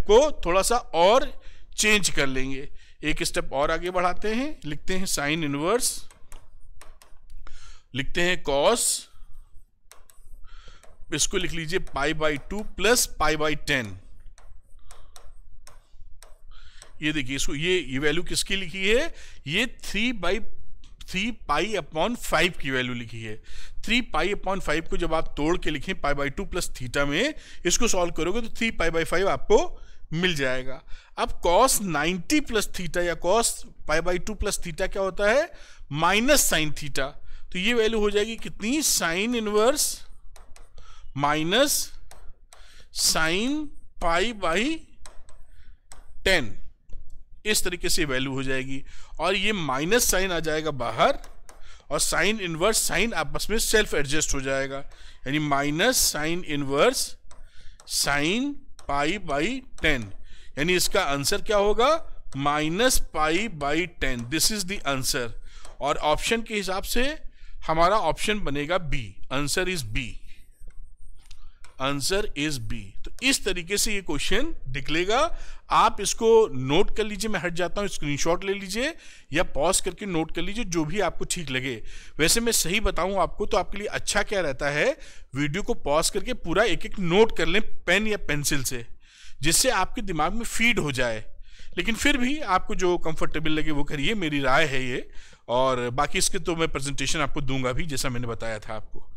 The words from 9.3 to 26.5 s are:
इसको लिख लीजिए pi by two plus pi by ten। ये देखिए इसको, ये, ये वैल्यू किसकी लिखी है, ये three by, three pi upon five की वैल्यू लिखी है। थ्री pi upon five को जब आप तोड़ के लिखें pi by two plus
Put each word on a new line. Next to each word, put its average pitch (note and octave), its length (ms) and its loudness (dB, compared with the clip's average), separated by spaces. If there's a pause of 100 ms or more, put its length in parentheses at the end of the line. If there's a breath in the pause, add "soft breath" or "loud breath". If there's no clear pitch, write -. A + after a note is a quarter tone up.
इसको D3+ 240 0
लिख F3 140 0
लीजिए E3 280 -2 (180)
pi C#3+ 180 2
by D#3 200 0 (140)
two G#3 140 -4 (120)
plus A3 320 4 (140)
pi D#3 160 4
by D3+ 180 0 (140)
ten। C3 180 0 (3250 loud breath)
ये D3+ 120 0
देखिए C#3 220 -2
इसको, C#3 200 2
ये, F3 240 2
ये C3+ 200 -4
वैल्यू D#3 240 2
किसकी E3 320 -2
लिखी F#3+ 320 -4
है, C4+ 260 2 (340 loud breath)
ये G#3 360 -2
three A3+ 280 0 (120)
by, F#3+ 160 2 (720)
three G3 200 -2 (220)
pi D3 100 2 (160)
upon E3+ 460 -2
five E3+ 340 2
की C#3 140 -2
वैल्यू B2+ 220 0
लिखी A#2 300 -8
है। G#2+ 120 -8 (500 loud breath)
थ्री A#3 160 2 (140)
pi D#3 180 2
upon F#3+ 280 -2
five D#3+ 280 -2
को F#3+ 80 2
जब E3+ 160 2
आप D#3+ 240 2
तोड़ D#3 200 2
के F#3 120 0
लिखें D3+ 240 -2
pi D3 200 0
by C#3 180 0
two F#3+ 160 -6
plus - 260 -4